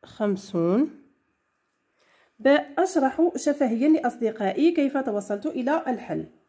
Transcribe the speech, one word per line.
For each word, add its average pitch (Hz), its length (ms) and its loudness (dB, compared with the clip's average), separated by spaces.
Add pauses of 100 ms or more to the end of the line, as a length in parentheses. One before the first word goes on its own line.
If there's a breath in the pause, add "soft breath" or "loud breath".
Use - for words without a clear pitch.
خمسون. 196 840 -2 (1500)
ب، 226 100 2 (300)
أشرح 330 580 2
شفهيا 269 520 0
لأصدقائي 240 840 2
كيف 285 240 0
توصلت 208 500 -4
إلى 302 400 -2
الحل. 160 400 -6 (220)